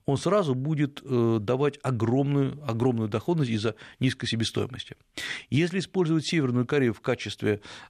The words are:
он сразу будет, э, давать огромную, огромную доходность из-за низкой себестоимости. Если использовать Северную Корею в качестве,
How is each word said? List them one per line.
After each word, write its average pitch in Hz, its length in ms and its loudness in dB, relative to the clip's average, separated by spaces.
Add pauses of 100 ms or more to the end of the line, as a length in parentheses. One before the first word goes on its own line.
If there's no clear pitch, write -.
он 139 120 2
сразу 180 400 2
будет, 143 480 -2
э, 117 360 2
давать 131 440 0
огромную, 135 840 2
огромную 113 420 0
доходность 120 440 0
из-за 110 240 0 (240)
низкой 127 260 0
себестоимости. - 720 -4 (520)
Если 170 300 0
использовать 160 480 0
Северную 123 400 2
Корею 131 260 2
в - 80 -16
качестве, 107 600 -2 (300)